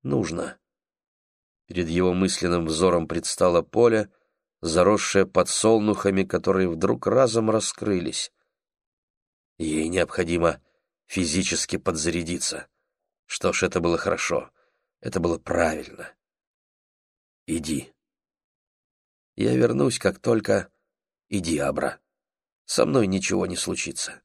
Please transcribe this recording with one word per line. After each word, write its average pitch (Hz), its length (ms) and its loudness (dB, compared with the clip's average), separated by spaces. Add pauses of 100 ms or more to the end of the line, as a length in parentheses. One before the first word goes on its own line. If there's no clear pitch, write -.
Нужно". 104 540 -4 (1080)
Перед 87 220 -4
его 90 260 2
мысленным 90 520 0
взором 85 420 2
предстало 85 540 0
поле, 110 500 2 (480)
заросшее 90 640 4
подсолнухами, 101 960 2
которые 95 460 0
вдруг 92 400 0
разом 113 420 2
раскрылись. 104 800 -2 (1300)
Ей 78 300 -2
необходимо 85 760 0 (440)
физически 85 720 -2
подзарядиться. 85 920 -4 (580)
Что - 260 -2
ж, - 120 0
это 87 160 -2
было 85 180 2
хорошо. - 540 -4 (480)
Это - 180 -6
было 85 180 0
правильно. - 760 -4 (1300)
"Иди. 78 460 -4 (1400)
Я 120 220 2
вернусь, 127 420 2
как - 220 -2
только..." 107 500 0 (580)
"Иди, 85 300 -2
Абра. 69 400 -2 (680)
Со - 200 2
мной 113 220 2
ничего 95 380 -2
не 92 100 -6
случится". - 680 -8